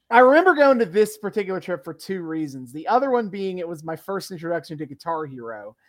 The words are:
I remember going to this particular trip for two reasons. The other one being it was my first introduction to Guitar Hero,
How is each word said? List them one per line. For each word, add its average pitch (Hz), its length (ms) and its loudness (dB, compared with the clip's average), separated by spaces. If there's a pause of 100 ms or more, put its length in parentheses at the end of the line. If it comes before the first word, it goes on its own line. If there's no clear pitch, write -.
(100)
I 233 100 8
remember 311 340 8
going 277 240 6
to 226 80 2
this 208 320 0
particular 190 420 -6
trip 175 240 -8
for 165 80 -10
two 180 300 -8
reasons. 143 500 -8
The 156 160 -10
other 254 220 2
one 233 180 0
being 190 300 -6
it 170 100 -8
was 165 160 -12
my 160 100 -8
first 196 360 -10
introduction 165 480 -6
to 151 80 -10
Guitar 156 400 -8
Hero, 113 500 -14 (120)